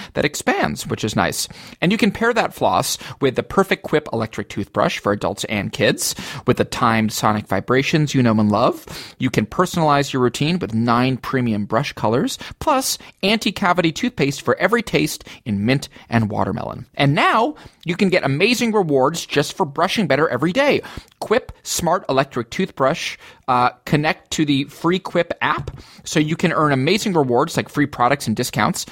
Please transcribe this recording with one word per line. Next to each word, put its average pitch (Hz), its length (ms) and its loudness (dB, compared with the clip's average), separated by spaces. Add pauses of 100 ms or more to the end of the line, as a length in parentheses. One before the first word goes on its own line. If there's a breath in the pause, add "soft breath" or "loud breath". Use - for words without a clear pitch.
(140 loud breath)
that - 100 -2
expands, - 640 -2
which - 180 -6
is 107 120 -2
nice. 85 320 0 (320 loud breath)
And 165 100 2
you 220 80 2
can 214 140 2
pair 233 200 0
that 220 220 0
floss 101 420 0 (240 loud breath)
with 131 140 0
the 117 80 -2
perfect - 400 0
Quip - 300 -2
electric 110 360 -4
toothbrush 104 500 -2
for - 140 -2
adults 104 320 -2
and 104 280 -4
kids. - 420 0 (320 loud breath)
With 117 120 2
the 107 60 2
timed 110 480 0
sonic 107 340 0
vibrations 135 680 0
you 135 80 4
know 120 100 4
and 107 180 4
love, 117 360 2 (320 loud breath)
you 127 120 0
can 123 160 0
personalize 151 680 0
your 131 100 0
routine 143 360 0
with 107 160 -6
nine 120 420 2
premium 117 500 -2
brush 113 260 0
colors, 120 460 0 (220 loud breath)
plus 269 380 0 (240 loud breath)
anti-cavity 185 680 2
toothpaste 143 500 -2
for - 140 2
every 214 260 2
taste - 420 -2 (200 loud breath)
in 101 220 -2
mint 135 220 0 (200 loud breath)
and 113 220 2
watermelon. 101 640 -4
And 143 200 2
now, 294 420 2 (280 loud breath)
you 170 120 0
can 196 140 2
get 175 140 4
amazing 220 480 2
rewards 160 540 2
just - 300 -2
for 190 100 0
brushing 170 400 0
better 147 220 2
every 135 240 0
day. 254 300 2 (380 loud breath)
Quip - 320 -2 (120 soft breath)
Smart 170 440 -2
Electric 135 420 -2
Toothbrush, - 680 -2 (320 loud breath)
uh, 123 220 4 (160)
connect 156 460 0
to - 120 0
the 143 200 0
free 170 340 -2
Quip 170 420 -2
app 151 300 0 (340 loud breath)
so - 160 -2
you 151 160 2
can 170 160 0
earn 151 180 2
amazing 156 440 0
rewards 143 420 2
like 120 120 -2
free 147 180 0
products 139 400 0
and 110 100 0
discounts 123 560 -2